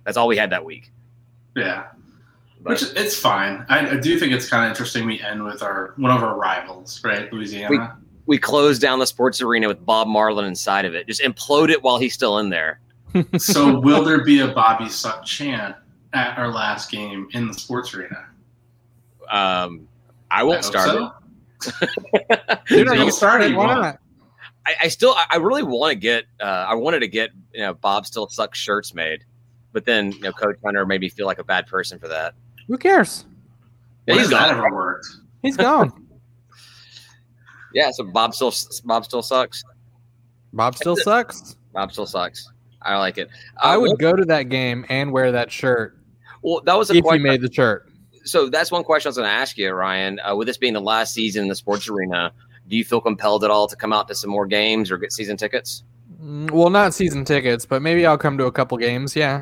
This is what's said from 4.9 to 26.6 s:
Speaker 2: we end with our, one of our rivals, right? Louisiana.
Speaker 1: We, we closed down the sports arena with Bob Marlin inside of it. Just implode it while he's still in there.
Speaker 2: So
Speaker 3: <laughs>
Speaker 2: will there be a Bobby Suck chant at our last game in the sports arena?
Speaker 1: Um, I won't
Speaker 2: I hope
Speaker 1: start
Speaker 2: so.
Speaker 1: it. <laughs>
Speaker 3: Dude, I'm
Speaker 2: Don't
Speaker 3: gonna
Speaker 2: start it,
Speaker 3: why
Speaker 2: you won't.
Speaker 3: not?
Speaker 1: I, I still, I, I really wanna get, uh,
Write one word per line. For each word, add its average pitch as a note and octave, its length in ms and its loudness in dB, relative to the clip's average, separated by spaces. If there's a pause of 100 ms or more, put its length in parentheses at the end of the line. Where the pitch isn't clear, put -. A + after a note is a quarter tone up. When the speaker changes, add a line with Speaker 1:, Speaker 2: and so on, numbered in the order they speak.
Speaker 2:
we A2 140 -4
end G#2 240 -8
with G#2 180 -10
our, F#2+ 340 -6
one C3 200 2
of B2+ 60 0
our G#2 160 -2
rivals, - 680 -6
right? G#2+ 280 -4
Louisiana. G#2 360 -8 (580)
Speaker 1:
We, D3+ 100 2
we - 20 -4
closed C#3+ 420 2
down C3 200 2
the B2+ 60 2
sports B2+ 360 -2
arena A#2 240 0
with G2 180 -4
Bob A2 220 2
Marlin G#2+ 400 2
inside G2 380 -2
of F2 100 -6
it. F2+ 140 -8
Just A2+ 120 -8
implode C#3+ 500 2
it D#3 120 2
while B2 160 2
he's B2 160 -2
still G#2+ 240 0
in G#2 120 -2
there. D#2+ 300 -4 (580)
Speaker 2:
So C#3 420 4
Speaker 3:
<laughs> - 0 -
Speaker 2:
will D3 240 6
there D3+ 200 4
be C#3+ 160 8
a C3 80 2
Bobby A2+ 400 2
Suck A2 360 -8
chant A#2 500 -6 (380)
at B2 260 -2
our A#2+ 140 -4
last G#2+ 380 -6
game G#2 420 -10
in A#2+ 160 -4
the G#2 60 -10
sports - 400 -8
arena? - 320 -14 (1040)
Speaker 1:
Um, F2+ 580 0 (420)
I G2 120 2
won't E3 160 2
Speaker 2:
I - 40 -4
hope - 20 -4
Speaker 1:
start F#2+ 240 2
Speaker 2:
so. - 920 -8
Speaker 1:
it. F3 80 0 (800)
<laughs> - 20 -8
Speaker 3:
Dude, - 120 8
I'm - 60 6
Speaker 2:
Don't B3+ 120 4
Speaker 3:
gonna C4+ 140 2
Speaker 2:
start G#3+ 300 4
it, - 20 4
Speaker 3:
why - 60 4
Speaker 2:
you - 60 0
won't. A#3 240 2
Speaker 3:
not? D#3+ 180 -4 (680)
Speaker 1:
I, D#3 160 0
I E3+ 60 2
still, G#3 260 4
I, E3+ 180 2
I E3 60 4
really A#3+ 240 2
wanna C#3+ 320 0
get, A#2 300 0 (160)
uh, G#2 40 -4 (240)